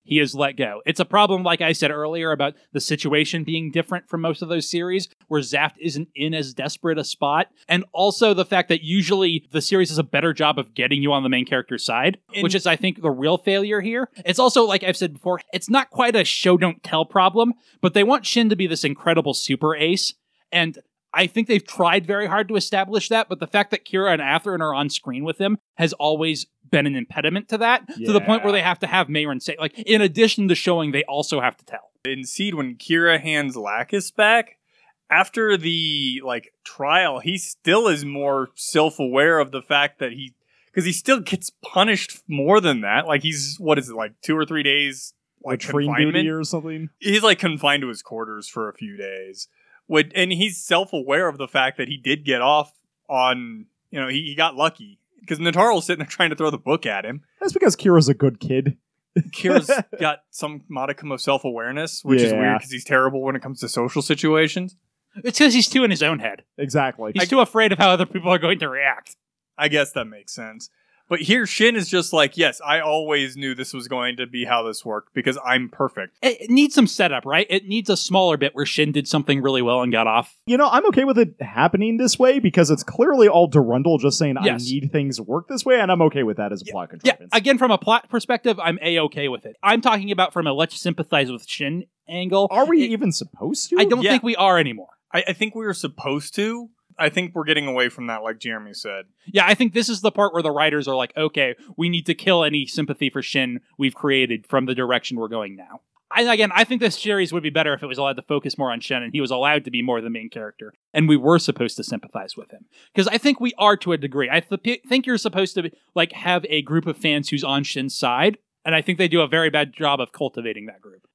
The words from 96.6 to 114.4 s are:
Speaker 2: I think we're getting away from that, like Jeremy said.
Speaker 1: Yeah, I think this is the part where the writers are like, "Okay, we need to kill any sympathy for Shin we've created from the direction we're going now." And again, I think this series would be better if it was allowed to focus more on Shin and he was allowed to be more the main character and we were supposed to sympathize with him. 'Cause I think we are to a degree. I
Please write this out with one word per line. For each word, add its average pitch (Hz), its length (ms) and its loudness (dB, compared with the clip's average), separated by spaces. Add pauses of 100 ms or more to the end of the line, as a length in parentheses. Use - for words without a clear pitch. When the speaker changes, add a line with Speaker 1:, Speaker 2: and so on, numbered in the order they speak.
Speaker 2:
I 160 120 2
think 175 240 -4
we're 160 100 -6
getting 147 220 0
away 127 240 0
from 123 160 -14
that, 113 160 -6
like 113 160 -6
Jeremy 107 340 -10
said. 98 320 -12 (220)
Speaker 1:
Yeah, 196 200 2
I 202 60 6
think 214 220 2
this 226 160 0
is 202 100 -6
the 208 100 2
part 202 220 0
where 170 100 -2
the 156 80 0
writers 147 380 0
are 135 80 -2
like, 123 180 -2
"Okay, 147 400 0 (220)
we 170 140 0
need 170 160 -4
to 170 80 0
kill 175 280 2
any 147 220 0
sympathy 139 460 -4
for 139 100 -6
Shin 127 400 -4 (160)
we've 135 180 -2
created 127 520 0
from 135 180 0
the 127 100 -4
direction 123 440 -4
we're 113 100 -6
going 104 280 -8
now." 95 260 -20 (340)
And 233 140 2
again, 214 240 2
I 226 100 6
think 233 160 -2
this 208 180 0
series 196 360 0
would 170 80 -2
be 151 80 -2
better 151 240 0
if - 80 -10
it 147 40 -10
was 127 120 -8
allowed 139 180 -2
to 123 60 -12
focus 143 340 -4
more 131 160 -4
on 117 80 -8
Shin 123 220 -4
and 117 100 -10
he 147 80 -2
was 131 100 -2
allowed 139 360 0
to 123 40 -12
be 120 120 -4
more 123 180 -2
the 117 80 -8
main 113 220 -10
character 107 420 -16 (220)
and 156 120 2
we 151 120 6
were 156 200 4
supposed - 380 -2
to 107 80 -10
sympathize - 500 -12
with - 160 -20
him. - 140 -20 (300)
'Cause 196 140 2
I 220 100 0
think 277 220 2
we 240 180 -2
are 208 180 6
to 180 160 -4
a 160 60 0
degree. 135 320 -4
I 160 100 4